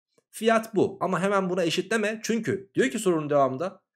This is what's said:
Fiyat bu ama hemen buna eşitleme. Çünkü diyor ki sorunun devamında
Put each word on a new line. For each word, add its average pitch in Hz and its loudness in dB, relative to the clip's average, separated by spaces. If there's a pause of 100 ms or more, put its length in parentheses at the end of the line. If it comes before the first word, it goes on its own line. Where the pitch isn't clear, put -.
(300)
Fiyat 220 0
bu 151 2
ama 175 -2
hemen 196 0
buna 175 0
eşitleme. 208 -2
Çünkü 214 -2
diyor 254 2
ki 226 -6
sorunun 156 0
devamında 143 0 (140)